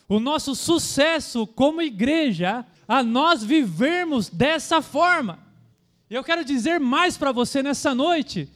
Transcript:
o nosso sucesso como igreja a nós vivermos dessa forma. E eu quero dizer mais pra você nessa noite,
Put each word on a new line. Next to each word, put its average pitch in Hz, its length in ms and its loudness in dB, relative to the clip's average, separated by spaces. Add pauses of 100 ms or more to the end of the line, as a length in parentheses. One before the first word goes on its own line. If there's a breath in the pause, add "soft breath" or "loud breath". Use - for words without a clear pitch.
o 208 100 2
nosso 277 360 -2
sucesso 294 920 0
como 311 360 0
igreja 233 840 0 (220 soft breath)
a 247 160 2
nós 254 420 2
vivermos 269 840 0
dessa 302 500 0
forma. 302 580 0 (680)
E 208 60 -10
eu 262 100 -4
quero 339 180 0
dizer 277 380 0
mais 311 380 0
pra 277 120 0
você 247 320 0
nessa 277 320 -2
noite, 262 600 -2